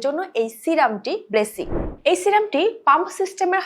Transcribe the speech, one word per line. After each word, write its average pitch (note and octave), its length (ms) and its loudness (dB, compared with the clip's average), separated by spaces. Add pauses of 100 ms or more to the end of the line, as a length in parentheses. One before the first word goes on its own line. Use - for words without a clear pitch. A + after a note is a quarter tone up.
জন্য C#4+ 140 0 (220)
এই A3+ 60 -2 (140)
সিরামটি C4+ 520 0 (180)
ব্লেসিং। G#3+ 360 0 (420)
এই F4+ 140 4
সিরামটি G#4 380 2 (260)
পাম্প D#4+ 200 2 (120)
সিস্টেমের F#4 460 0